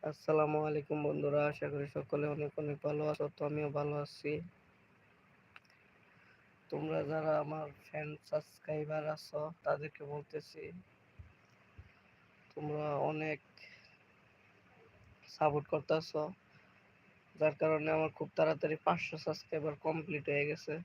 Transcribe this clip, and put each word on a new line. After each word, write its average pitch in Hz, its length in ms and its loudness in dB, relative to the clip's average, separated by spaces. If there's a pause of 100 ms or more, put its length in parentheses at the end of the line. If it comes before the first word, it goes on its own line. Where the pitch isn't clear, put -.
আসসালামু 151 580 4
আলাইকুম 151 300 0 (100)
বন্ধুরা, 147 340 2 (100)
আশা 147 220 -4
করি 143 140 -2 (100)
সকলে 147 280 0 (100)
অনেক 147 160 -2 (100)
অনেক 147 160 -2 (100)
ভালো 151 240 0
আছো, 151 140 0 (100)
তো - 140 -6
আমিও 151 200 0 (100)
ভালো 147 160 0 (100)
আছি। - 260 -6 (2500)
তোমরা 156 300 -2 (120)
যারা 156 220 2 (100)
আমার 151 240 -4 (180)
ফ্যান 151 240 -6 (200)
সাবস্ক্রাইবার 151 760 -4 (120)
আছো, 151 260 -6 (240)
তাদেরকে 151 380 -2 (100)
বলতেছি, 147 500 -10 (1900)
তোমরা 151 340 -2 (240)
অনেক 156 280 -2 (2000)
সাপোর্ট 147 380 2
করতেছো, 156 480 0 (1120)
যার 151 260 4
কারণে 156 360 4
আমার 156 200 2
খুব 151 200 -4
তাড়াতাড়ি 156 380 4 (100)
পাঁচশো 170 300 2 (100)
সাবস্ক্রাইবার 156 480 -2 (120)
কমপ্লিট 156 460 -2
হয়ে 143 180 2
গেছে। 151 240 -4 (120)